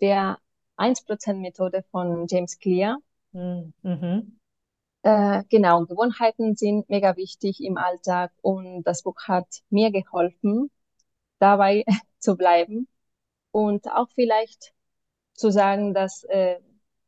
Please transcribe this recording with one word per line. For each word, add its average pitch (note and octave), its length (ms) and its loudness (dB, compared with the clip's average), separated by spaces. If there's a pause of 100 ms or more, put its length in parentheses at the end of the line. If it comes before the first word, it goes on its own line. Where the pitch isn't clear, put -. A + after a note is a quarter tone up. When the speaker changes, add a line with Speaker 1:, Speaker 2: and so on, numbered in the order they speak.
Speaker 1:
der G3 380 0 (380)
Eins A#3+ 280 -2
Prozent G#3 360 -8
Methode F#3 500 -6
von F3 380 -4
James F3+ 300 -4
Clear. G3 400 0 (340)
Speaker 2:
Mhm. F3+ 400 -10 (100)
Mhm. F3+ 560 -6 (640)
Speaker 1:
Äh, G3+ 460 2
genau, F3 380 4
Gewohnheiten A3 680 0
sind G#3 340 -2
mega G3 260 2
wichtig F#3+ 460 -8
im F#3 160 -6
Alltag F3+ 540 -4 (100)
und F#3 420 -6
das - 180 -2
Buch F3 140 -6 (120)
hat F3+ 180 0 (240)
mir G#3+ 200 2
geholfen, G3 800 -2 (720)
dabei G3+ 460 4
<laughs> - 320 -2
zu F#3+ 180 0
bleiben F3+ 520 2 (640)
und G#3 380 0
auch A#3+ 240 0
vielleicht A3+ 600 -2 (600)
zu A3 160 0
sagen, G3 440 2
dass, F#3+ 300 -4
äh, F#3 360 0 (480)